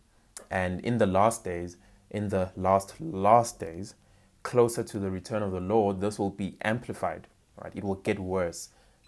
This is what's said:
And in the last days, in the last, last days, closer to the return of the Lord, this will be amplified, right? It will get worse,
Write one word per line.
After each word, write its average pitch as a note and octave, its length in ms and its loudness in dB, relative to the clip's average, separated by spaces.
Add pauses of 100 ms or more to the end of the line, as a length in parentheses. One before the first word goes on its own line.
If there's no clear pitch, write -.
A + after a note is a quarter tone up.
(500)
And F#2 300 0
in A#2 200 0
the G#2+ 60 6
last G2 380 2
days, F2 320 -6 (340)
in G#2 200 -4
the F#2+ 260 0
last, F#2+ 460 2
last G2 580 4
days, F2 360 -10 (480)
closer A#2+ 400 2
to G#2+ 160 -6
the G2 120 -2
return G#2 320 -4
of G2 80 -4
the F#2 80 -4
Lord, G2+ 400 2
this G#2 180 -2
will G2+ 120 0
be F#2 320 -6
amplified, G#2 640 -4 (340)
right? - 140 -14
It - 80 -8
will G2 120 -2
get G2+ 240 -2
worse, F#2 500 -4 (380)